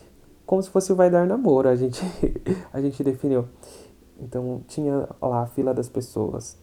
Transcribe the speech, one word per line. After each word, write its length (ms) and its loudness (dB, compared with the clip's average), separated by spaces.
como 160 2
se 80 -10
fosse 220 0
o 60 4
Vai 120 6
Dar 160 4
Namoro, 440 4
a 80 6
gente, 240 -2
<laughs> 380 -6
a 80 -4
gente 240 -2
definiu. 420 0
Então 460 -6
tinha 400 -2
lá 220 0
a 40 -4
fila 260 -2
das 140 -2
pessoas, 760 -6